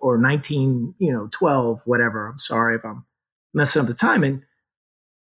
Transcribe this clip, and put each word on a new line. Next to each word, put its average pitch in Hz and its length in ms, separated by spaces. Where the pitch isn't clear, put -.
or 127 160
nineteen, 135 800
you 165 160
know, 107 180
twelve, 127 540
whatever. 117 440
I'm 135 100
sorry 113 360
if 113 80
I'm 113 220
messing 147 300
up 120 60
the 123 80
time. 226 280
And 135 200